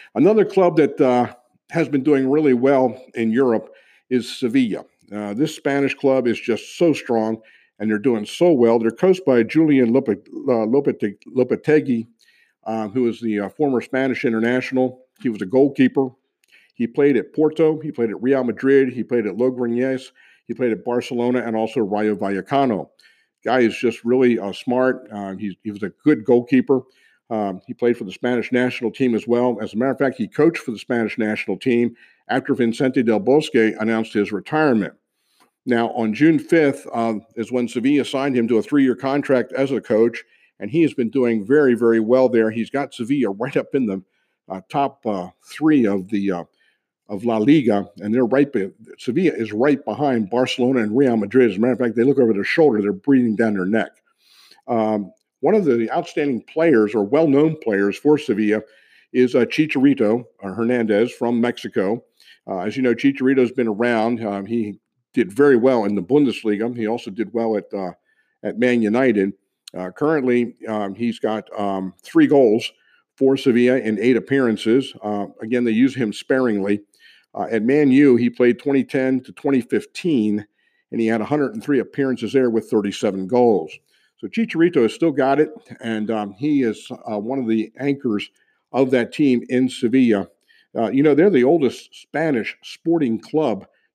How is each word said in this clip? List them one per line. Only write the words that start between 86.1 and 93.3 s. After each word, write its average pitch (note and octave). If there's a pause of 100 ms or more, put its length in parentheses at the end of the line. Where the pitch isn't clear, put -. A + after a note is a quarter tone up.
he C#3
is, G#2+ (240)
uh, G#2+
one A#2+
of B2+
the A2
anchors C3+ (420)
of C3
that A#2+
team B2+
in B2+
Sevilla. A#2 (440)
Uh, A2+
you C3+
know, D3+
they're E3
the C#3
oldest C3+
Spanish C#3+
sporting D3
club B2+ (280)